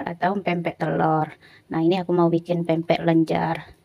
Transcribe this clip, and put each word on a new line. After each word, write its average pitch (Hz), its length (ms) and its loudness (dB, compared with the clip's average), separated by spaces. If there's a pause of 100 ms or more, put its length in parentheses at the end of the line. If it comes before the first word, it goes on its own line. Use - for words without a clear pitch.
atau 180 320 -2
pempek 175 400 -4
telur. 156 480 0 (400)
Nah, 160 160 -2
ini 180 160 2
aku 175 160 -2
mau 170 160 4
bikin 170 320 -2
pempek 165 400 0
lenjer. 165 640 0 (180)